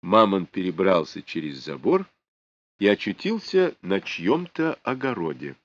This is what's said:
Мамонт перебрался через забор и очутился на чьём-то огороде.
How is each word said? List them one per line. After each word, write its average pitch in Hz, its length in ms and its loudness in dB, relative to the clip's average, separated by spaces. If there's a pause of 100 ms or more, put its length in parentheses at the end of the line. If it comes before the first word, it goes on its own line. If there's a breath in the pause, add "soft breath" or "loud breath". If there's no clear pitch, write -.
Мамонт 98 480 4
перебрался 92 720 0
через 73 420 -8
забор 101 420 0 (720)
и 98 80 2
очутился 185 920 0
на 95 200 -2
чьём-то 160 840 -2
огороде. 87 840 -6